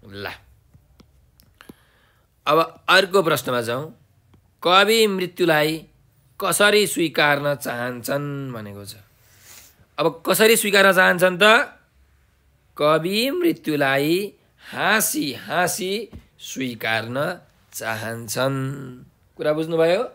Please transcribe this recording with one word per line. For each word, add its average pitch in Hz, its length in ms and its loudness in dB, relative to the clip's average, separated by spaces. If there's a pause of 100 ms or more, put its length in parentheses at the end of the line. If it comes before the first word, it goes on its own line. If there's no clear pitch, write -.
ल, 98 240 -14 (2250)
अब 147 120 4 (320)
अर्को 190 320 4
प्रश्नमा 139 400 -2
जाउँ। 120 240 -6 (760)
कवि 202 440 4
मृत्युलाई 170 640 0 (680)
कसरी 202 480 2
स्वीकार्न 143 680 0
चाहन्छन् 131 960 -6
भनेको 104 320 -12
छ। 101 120 -18 (1000)
अब 156 280 -2
कसरी 220 320 4
स्वीकार्न 196 340 4
चाहन्छन् 185 460 4
त? 185 60 2 (1300)
कवि 165 540 2
मृत्युलाई 151 1000 -2 (300)
हाँसी 202 600 -2 (140)
हाँसी 175 520 -2 (500)
स्वीकार्न 113 760 -6 (560)
चाहन्छन्। 117 840 -6 (840)
कुरा 151 140 -2
बुझ्नुभयो? 165 500 0 (120)